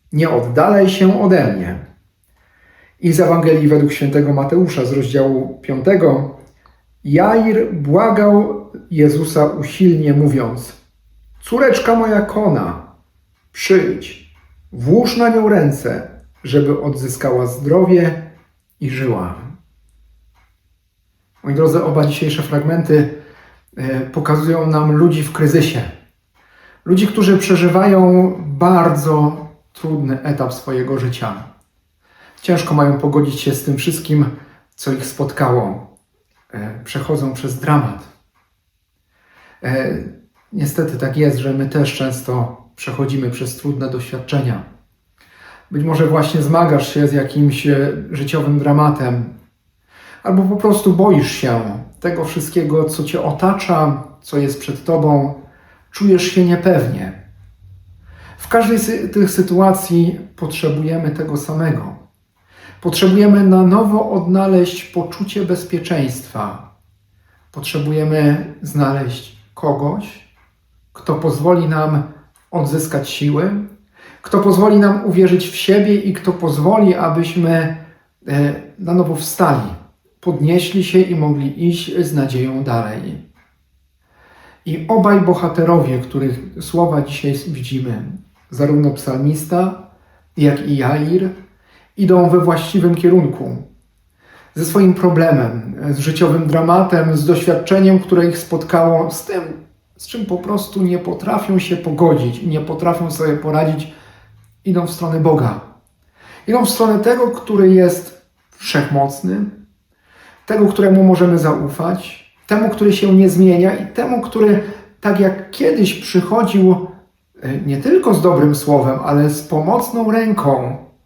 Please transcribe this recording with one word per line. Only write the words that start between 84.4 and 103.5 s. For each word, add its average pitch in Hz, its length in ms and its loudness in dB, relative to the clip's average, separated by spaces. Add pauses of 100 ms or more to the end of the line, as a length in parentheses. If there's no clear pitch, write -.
I 160 220 -6
obaj 202 320 4
bohaterowie, 165 800 0
których 131 400 -4 (220)
słowa 160 420 -2
dzisiaj 139 320 -6 (140)
widzimy, 127 540 -8 (480)
zarówno 143 400 0
psalmista, 151 1000 -4 (460)
jak 147 320 0
i 143 80 0
Jair, 151 520 0 (680)
idą 180 320 4
we 175 120 4
właściwym 170 540 0
kierunku. 143 600 2 (1000)
Ze 165 100 -4
swoim 185 300 4
problemem, 151 800 0 (160)
z 135 80 -2
życiowym 160 480 0
dramatem, 165 720 2
z 147 100 -2
doświadczeniem, 185 720 4
które 175 300 2
ich 170 100 -2
spotkało, 165 720 0
z - 140 -12
tym, 185 180 -6 (540)
z - 100 -20
czym 220 200 -10
po 185 100 -4
prostu 190 460 -6
nie 175 160 0
potrafią 190 600 -4
się 180 180 -4
pogodzić 147 640 0
i 175 100 -6
nie 151 120 -2
potrafią 170 500 -4
sobie 151 260 -2
poradzić, 156 560 -4 (720)